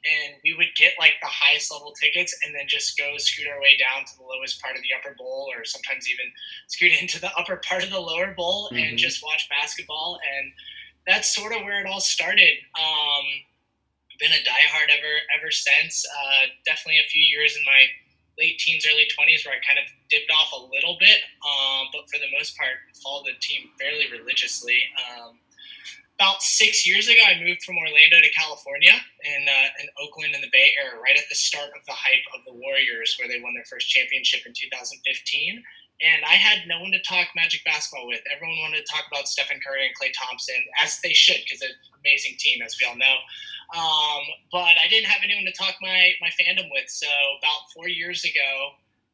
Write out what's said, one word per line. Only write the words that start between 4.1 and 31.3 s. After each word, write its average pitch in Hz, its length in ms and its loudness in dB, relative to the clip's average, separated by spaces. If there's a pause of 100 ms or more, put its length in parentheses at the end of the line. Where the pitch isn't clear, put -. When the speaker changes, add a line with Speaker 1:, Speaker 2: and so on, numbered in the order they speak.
Speaker 1:
the 131 80 -20
lowest 131 400 -8
part 131 100 -8
of 127 60 -10
the 131 160 -4
upper - 160 -12
bowl, 131 400 -10
or 117 100 -12
sometimes - 460 -8
even 123 160 -4 (400)
scoot - 320 2
<laughs> 170 40 0
into - 200 -6
the 175 160 -4
upper 180 240 -6
part 185 220 -4
of 185 100 -8
the 185 80 -4
lower 170 320 -4
bowl 185 400 -4
Speaker 2:
Mm-hmm. - 80 -2
Speaker 1:
and - 160 -2
just - 240 0
watch 151 320 -4
basketball. 151 720 -6
And 139 260 -6 (540)
that's 214 240 2
sort 214 240 -4
of 220 80 -4
where 202 240 -4
it - 0 -
all 196 160 -6
started. 180 560 4 (160)
Um, 147 720 -2 (720)
been - 160 4
a - 80 2
diehard 151 480 4
ever, 151 240 0 (240)
ever 156 100 -8
since. 151 540 2
Uh, 139 480 0 (140)
definitely 156 340 0
a - 80 2
few 151 160 2
years 151 320 4
in 147 80 -4
my 135 240 6 (480)
late - 240 0
teens, - 240 0
early 151 320 4
twenties 147 320 2
where 135 80 -4
I - 80 -8
kind 143 160 2
of - 80 -4 (240)
dipped - 160 0
off - 240 2
a 135 80 -10
little 139 400 -6
bit, 208 240 6 (160)
um, 135 560 -4
but - 160 -12
for - 80 -4
the - 160 -6
most - 240 -6
part, 131 240 -4 (160)
followed 139 320 -10
the - 80 -12
team - 400 -8
fairly - 320 -2
religiously. 120 640 -4 (320)
Um, 120 320 -18 (800)
about 196 240 2
six - 400 4
years 196 240 2
ago, 226 160 8
I 180 160 4
moved 175 240 -4
from 170 160 -6
Orlando 156 400 6
to - 160 8
California - 560 2 (320)
in, 147 240 -4
uh, 139 200 4 (120)
in 147 80 -10 (160)
Oakland 151 320 -6
in - 80 -8
the - 80 -10
Bay 135 240 6
Area, 127 240 -6
right 131 160 4
at - 160 0